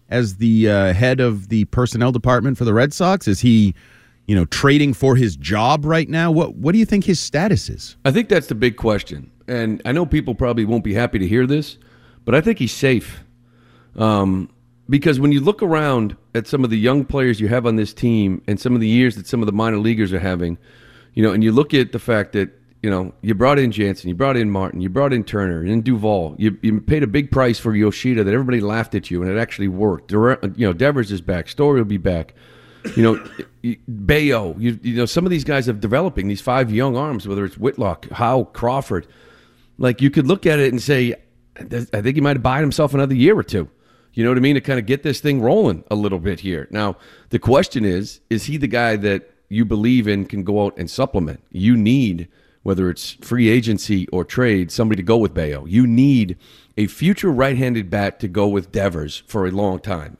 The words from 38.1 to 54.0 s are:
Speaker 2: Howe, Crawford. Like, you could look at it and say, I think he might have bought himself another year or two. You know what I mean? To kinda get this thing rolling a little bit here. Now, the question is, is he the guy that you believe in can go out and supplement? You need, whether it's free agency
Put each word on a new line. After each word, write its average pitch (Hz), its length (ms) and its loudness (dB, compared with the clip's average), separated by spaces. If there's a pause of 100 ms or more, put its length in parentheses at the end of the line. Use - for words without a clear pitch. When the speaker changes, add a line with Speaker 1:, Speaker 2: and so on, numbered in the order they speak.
Speaker 2:
Howe, 117 340 0
Crawford. 120 640 -4 (680)
Like, 123 240 0
you 139 100 4
could 143 160 2
look 185 200 0
at 151 140 2
it 135 120 2
and 123 80 -2
say, 127 340 0 (460)
I 117 420 -6
think 131 120 0
he 151 60 0
might 143 160 0
have 120 60 -4
bought 127 180 0
himself 143 340 0
another 139 200 0
year 147 220 6
or 135 60 -2
two. 92 260 -4 (460)
You 113 100 0
know 120 60 2
what 127 80 2
I - 20 2
mean? 139 140 4
To 135 60 0
kinda 127 220 -2
get 131 200 -2
this 143 180 -4
thing 139 200 0
rolling 127 500 0
a 107 40 -2
little 101 240 -2
bit 87 220 -6
here. 90 300 -6
Now, 104 260 -4 (340)
the 120 80 0
question 127 460 2
is, 98 360 -4 (100)
is 113 140 -2
he 147 120 -6
the 139 100 -2
guy 117 300 0
that 98 340 -2 (180)
you 110 160 0
believe 110 440 2
in 98 180 0
can 101 180 -6
go 104 200 0
out 98 120 -4
and 85 140 -8
supplement? 90 500 -4 (100)
You 110 260 2
need, 107 520 2 (340)
whether 95 280 0
it's - 220 -10 (100)
free 117 260 2
agency 107 600 0